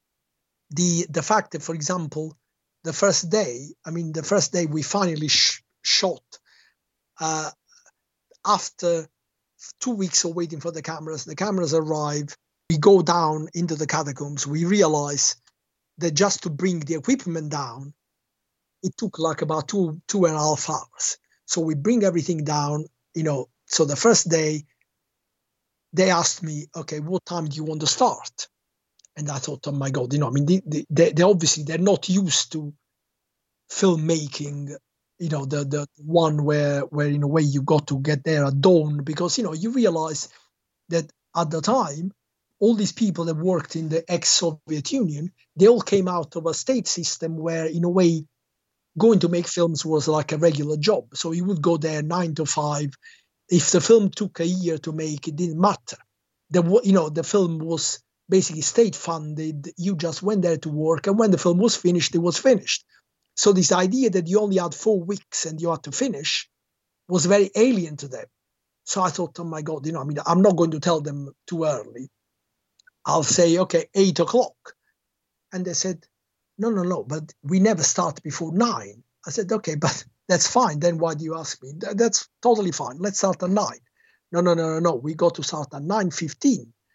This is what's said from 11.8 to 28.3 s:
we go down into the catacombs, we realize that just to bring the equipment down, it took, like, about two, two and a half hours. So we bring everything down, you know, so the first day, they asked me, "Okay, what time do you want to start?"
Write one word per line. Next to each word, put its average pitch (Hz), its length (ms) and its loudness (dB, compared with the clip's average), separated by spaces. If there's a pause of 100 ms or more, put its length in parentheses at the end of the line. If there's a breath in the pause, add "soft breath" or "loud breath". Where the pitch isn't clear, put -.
we 160 80 2
go 190 240 8
down 160 520 0
into 170 220 -4
the 151 120 -4
catacombs, 143 600 -6
we 160 180 -2
realize 156 680 2 (640)
that 165 120 -2
just 190 320 0
to 185 60 -6
bring 170 300 -2
the 151 160 -6
equipment 165 540 -2
down, 139 440 -10 (920)
it - 120 -6
took, - 220 -8
like, 160 240 -2
about 156 260 -2
two, 175 400 -2
two 185 180 2
and 156 100 2
a 156 40 -2
half 151 300 0
hours. - 480 -6 (280)
So - 160 -2
we 160 120 -2
bring 208 300 2
everything 170 400 0
down, 147 420 -2 (300)
you 160 80 -2
know, 143 260 -4 (160)
so - 200 0
the 143 100 0
first 226 340 4
day, 156 360 0 (1300)
they 185 180 4
asked 170 320 0
me, 151 320 -6
"Okay, 151 240 -8
what 175 260 -4
time 165 220 -6
do 139 80 -8
you 156 80 -8
want 156 180 -6
to 156 60 -2
start?" - 600 -2 (680)